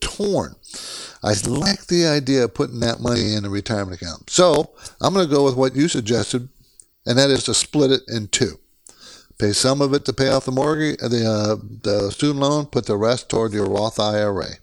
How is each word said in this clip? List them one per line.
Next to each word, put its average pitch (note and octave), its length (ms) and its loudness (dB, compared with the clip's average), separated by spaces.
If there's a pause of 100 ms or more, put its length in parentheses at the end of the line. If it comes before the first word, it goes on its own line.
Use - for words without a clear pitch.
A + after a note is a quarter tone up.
torn. F#3 560 -4 (680)
I G#2 120 2 (120)
like D#3 400 -2
the F3 200 2
idea C3+ 380 2
of A#2 100 -4
putting B2 260 -4
that A#2 200 -2
money A2+ 340 0
in G#2 100 -2
a G2+ 60 -6
retirement G2+ 500 -4
account. E2 300 -12
So D#3+ 400 4 (320)
I'm D3+ 100 2
gonna F#3+ 140 2
go C#3+ 180 4
with C3 100 4
what C3 220 2
you D3 100 4
suggested, B2 600 -2 (560)
and A#2+ 140 2
that C#3 100 6
is C3 160 2
to A#2 80 -2
split C#3 380 2
it C3 180 2
in A2 200 -6
two. D#2+ 300 -2 (800)
Pay G#2 160 0
some C3+ 280 2
of C3+ 120 2
it C#3+ 120 0
to C3 80 -2
pay C3+ 160 0
off C3+ 160 0
the C3 80 -4
mortgage, D3+ 480 0
the, A#2 280 0
uh, G#2+ 280 0 (260)
the G2+ 300 -2
student D3 260 -2
loan, C#3+ 280 0
put C3 200 -4
the G#2+ 100 0
rest A2+ 320 0
toward A2 240 -2
your G2+ 160 0
Roth G#2 300 -2
I G#2+ 240 0
R G2+ 180 0
A. - 60 -6 (160)